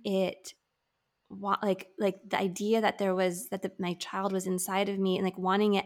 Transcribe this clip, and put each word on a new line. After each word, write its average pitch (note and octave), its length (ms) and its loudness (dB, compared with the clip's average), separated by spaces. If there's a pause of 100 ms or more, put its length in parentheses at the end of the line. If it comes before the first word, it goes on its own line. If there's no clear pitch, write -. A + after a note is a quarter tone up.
it, F#3+ 480 -2 (760)
wa-, G3 340 -2
like, F#3+ 260 0 (100)
like, F#3+ 280 0
the - 120 -2
idea G3+ 420 0
that G#3 180 2
there F#3+ 160 2
was, F#3 340 0
that F#3+ 140 -6
the, F#3 160 -4
my F3+ 160 -2
child F#3+ 380 -4
was F#3 140 -2
inside F#3+ 420 0
of G3 100 -4
me F#3+ 180 2
and, F#3+ 80 0
like, F#3 120 -2
wanting G3 380 4
it F#3+ 100 0